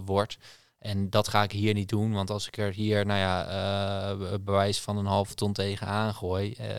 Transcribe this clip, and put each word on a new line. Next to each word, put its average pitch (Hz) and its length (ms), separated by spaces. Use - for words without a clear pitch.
wordt. 98 320
En 98 320
dat 107 180
ga 104 140
ik 101 100
hier 104 220
niet 101 140
doen, 110 240
want 98 180
als 104 160
ik - 120
er 101 140
hier, 104 340
nou 101 140
ja, 92 260
eh, 98 720
be-, 98 220
bewijs 101 400
van 104 160
een 101 100
halve 98 280
ton 104 180
tegenaan 101 640
gooi, 95 380
eh, 110 140